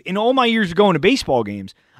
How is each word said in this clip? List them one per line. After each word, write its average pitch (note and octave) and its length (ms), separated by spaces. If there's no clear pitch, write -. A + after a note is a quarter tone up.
in F#3 120
all A#3 160
my B3+ 120
years A3+ 260
of E3 60
going G3+ 160
to D3+ 60
baseball D3 440
games, G2+ 320